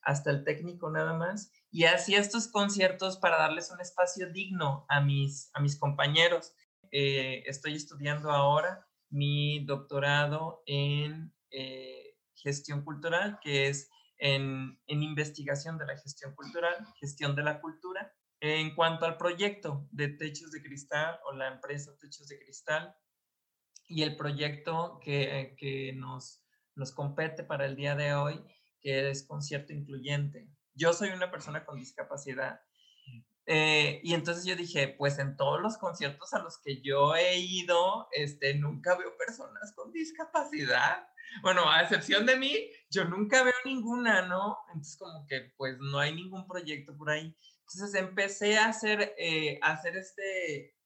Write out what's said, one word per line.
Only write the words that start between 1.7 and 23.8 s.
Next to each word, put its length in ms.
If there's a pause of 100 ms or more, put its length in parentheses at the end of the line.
y 140
hacía 340
estos 260
conciertos 720
para 200
darles 340
un 80
espacio 500
digno 580
a 120
mis, 520
a 80
mis 160
compañeros. 800 (380)
Eh, 540
estoy 280
estudiando 560
ahora 560 (220)
mi 560
doctorado 1000
en, 680 (160)
eh, 640 (220)
gestión 480
cultural, 580
que 240
es 240 (260)
en, 680
en 160
investigación 760
de 100
la 120
gestión 380
cultural, 500 (140)
gestión 340
de 80
la 180
cultura. 540 (280)
En 320
cuanto 300
al 140
proyecto 720
de 180
Techos 420
de 120
Cristal 640
o 80
la 140
empresa 520
Techos 260
de 120
Cristal 580 (880)